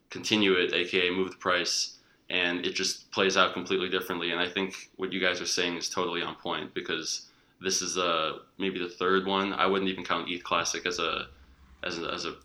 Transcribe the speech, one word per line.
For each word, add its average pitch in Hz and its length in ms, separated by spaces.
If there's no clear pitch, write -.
continue 98 440
it, 90 200
A 87 120
K 90 240
A - 20
move 92 200
the - 60
price, - 600
and 90 360
it 92 100
just - 360
plays 95 240
out 92 160
completely 92 380
differently. 87 420
And 85 80
I 90 80
think 95 480
what 92 160
you 98 80
guys 90 220
are 90 40
saying 87 300
is 82 140
totally 87 320
on 80 140
point, 80 380
because 80 540
this 92 220
is, 90 160
uh, 80 420
maybe 95 220
the 87 80
third 95 380
one. 98 260
I - 140
wouldn't 95 240
even 92 160
count 87 240
eth 87 140
Classic 85 420
as 90 140
a, 82 280
as 85 160
a, 80 140
as 87 100
a 82 100